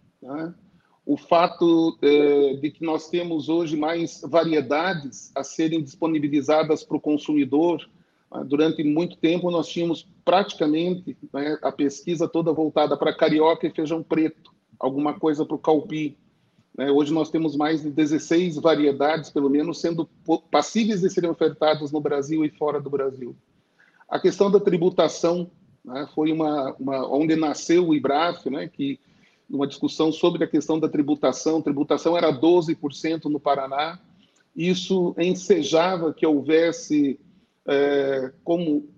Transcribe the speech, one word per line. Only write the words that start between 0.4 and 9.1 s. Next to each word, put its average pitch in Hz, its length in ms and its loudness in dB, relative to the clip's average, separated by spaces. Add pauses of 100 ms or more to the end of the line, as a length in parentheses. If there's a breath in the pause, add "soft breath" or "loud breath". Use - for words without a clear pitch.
O 147 140 -2
fato, 170 840 2
é, 143 580 4
de 147 120 -4
que - 160 -10
nós 156 240 -4
temos 165 400 -4
hoje 165 260 0
mais 160 480 -4
variedades 156 1120 -2
a 135 100 -4
serem 160 380 -2
disponibilizadas 151 1040 0
pro 156 160 -4
consumidor, 151 880 0 (420 soft breath)
né? 143 140 -8
Durante 156 380 0
muito 151 340 -2